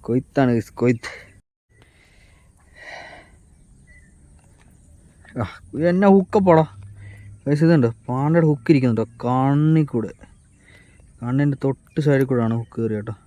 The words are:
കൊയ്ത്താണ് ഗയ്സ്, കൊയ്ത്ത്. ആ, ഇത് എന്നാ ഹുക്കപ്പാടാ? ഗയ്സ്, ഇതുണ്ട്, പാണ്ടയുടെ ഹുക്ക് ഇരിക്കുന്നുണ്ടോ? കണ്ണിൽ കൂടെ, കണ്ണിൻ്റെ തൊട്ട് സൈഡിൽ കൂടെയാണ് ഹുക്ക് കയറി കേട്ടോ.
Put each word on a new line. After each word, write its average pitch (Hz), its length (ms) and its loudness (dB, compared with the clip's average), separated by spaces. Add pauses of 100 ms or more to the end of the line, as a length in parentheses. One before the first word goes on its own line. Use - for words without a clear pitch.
കൊയ്ത്താണ് 127 500 0
ഗയ്സ്, - 240 -6
കൊയ്ത്ത്. 120 300 -2 (4000)
ആ, - 20 -2 (300)
ഇത് 151 160 -4
എന്നാ 190 240 4
ഹുക്കപ്പാടാ? 185 500 2 (840)
ഗയ്സ്, 147 200 0
ഇതുണ്ട്, 147 220 4 (200)
പാണ്ടയുടെ 151 420 0
ഹുക്ക് 143 220 -4
ഇരിക്കുന്നുണ്ടോ? 123 320 2 (200)
കണ്ണിൽ 143 680 2
കൂടെ, 110 200 -4 (1080)
കണ്ണിൻ്റെ 135 440 -2
തൊട്ട് - 420 -4
സൈഡിൽ 135 240 2
കൂടെയാണ് 117 300 0
ഹുക്ക് - 200 -12
കയറി 110 180 -4
കേട്ടോ. 107 160 -10 (120)